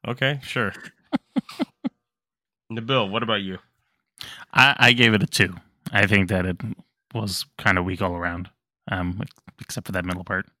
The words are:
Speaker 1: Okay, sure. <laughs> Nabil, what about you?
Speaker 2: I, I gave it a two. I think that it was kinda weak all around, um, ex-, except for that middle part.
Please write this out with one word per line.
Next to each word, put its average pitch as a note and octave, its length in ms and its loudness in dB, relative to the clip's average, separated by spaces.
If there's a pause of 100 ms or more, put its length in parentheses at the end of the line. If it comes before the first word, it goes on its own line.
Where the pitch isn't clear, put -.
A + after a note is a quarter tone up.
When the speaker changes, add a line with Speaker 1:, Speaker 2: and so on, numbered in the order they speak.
Speaker 1:
Okay, C3+ 360 -2
sure. G#2+ 340 -2
<laughs> - 1900 -10
Nabil, A2+ 380 0
what A2+ 140 -2
about A2 180 0
you? F#2 160 -8 (960)
Speaker 2:
I, C3+ 260 6
I A#2+ 140 8
gave A#2 200 6
it G2 100 4
a - 40 0
two. - 260 0 (380)
I G2+ 160 4
think F#2+ 220 4
that F#2 160 0
it F2+ 120 -4 (560)
was G2 320 -6 (120)
kinda F#2 260 2
weak F#2 180 -4
all F2+ 140 -2
around, F2 340 -6 (400)
um, F2+ 320 -4
ex-, - 120 -10 (260)
except - 280 -12
for - 60 -10
that F2+ 120 -2
middle F2+ 180 -6
part. F#2+ 240 -4 (140)